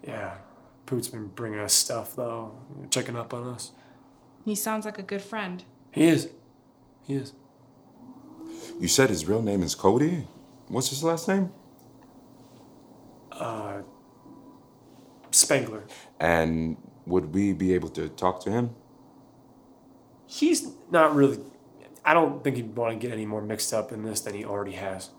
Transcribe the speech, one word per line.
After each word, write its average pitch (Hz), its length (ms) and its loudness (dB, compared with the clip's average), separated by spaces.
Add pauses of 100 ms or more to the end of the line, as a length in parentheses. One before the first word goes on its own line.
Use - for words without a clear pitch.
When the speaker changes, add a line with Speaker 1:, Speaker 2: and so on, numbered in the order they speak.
Speaker 1:
Yeah. 101 280 -8 (500)
Poot's 120 240 -4
been 107 200 -10
bringing 107 320 -6
us 101 120 0
stuff, - 440 0
though, 117 360 -6 (380)
checking 123 260 -2
up 117 160 -8
on 120 160 -8
us. 120 240 -12 (720)
Speaker 2:
He 214 100 -4
sounds 214 300 -2
like 214 140 -8
a 190 40 -12
good 196 200 -6
friend. 185 420 -8 (280)
Speaker 1:
He 156 160 6
is. 156 220 4 (720)
He 139 120 -6
is. 127 180 -4 (1500)
Speaker 3:
You - 80 -2
said 135 200 6
his 80 180 -2
real 107 140 2
name 101 220 2
is 78 120 -2
Cody? 139 520 4 (400)
What's 127 220 -2
his 139 160 -4
last 165 240 0
name? 190 240 2 (1800)
Speaker 1:
Uh, 104 520 -8 (1500)
Spangler. 113 540 2 (340)
Speaker 3:
And 82 580 4 (300)
would 85 260 2
we 98 200 2
be 92 220 2
able 82 160 0
to 78 180 -4
talk 92 360 0
to 98 60 -2
him? 120 200 0 (1600)
Speaker 1:
He's - 460 2 (180)
not 156 240 6
really, 139 240 6 (680)
I 151 100 6
don't 147 280 4
think 131 140 0
he'd 110 180 -8
want 113 240 -2
to 120 80 -4
get 117 60 -4
any 110 140 -4
more 107 160 -4
mixed 107 300 -4
up 110 200 -2
in 107 100 -8
this 107 200 -4
than 104 120 -8
he 107 100 -8
already 101 280 -4
has. 95 460 -8